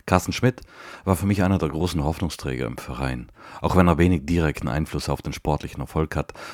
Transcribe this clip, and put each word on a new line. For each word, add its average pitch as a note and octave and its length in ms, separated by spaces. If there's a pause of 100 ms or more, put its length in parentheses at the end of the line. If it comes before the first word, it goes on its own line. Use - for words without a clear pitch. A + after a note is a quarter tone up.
Carsten F#2 280
Schmidt - 300 (420)
war F#2+ 120
für F2+ 100
mich G2 160
einer F#2 160
der D#2+ 100
großen D#2 340
Hoffnungsträger C#2+ 640
im B1 120
Verein. C2 520 (300)
Auch - 160
wenn F2+ 120
er E2 100
wenig F2 260
direkten E2 420
Einfluss D2 440
auf C#2 100
den D2 140
sportlichen - 480
Erfolg D#2 340
hat, D2 160 (220)